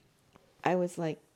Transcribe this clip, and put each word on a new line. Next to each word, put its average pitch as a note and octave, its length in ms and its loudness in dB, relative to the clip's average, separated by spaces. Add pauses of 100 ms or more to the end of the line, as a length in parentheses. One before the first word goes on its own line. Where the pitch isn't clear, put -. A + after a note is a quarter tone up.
(640)
I E3+ 120 4
was, F3+ 200 0
like, E3 240 -4 (160)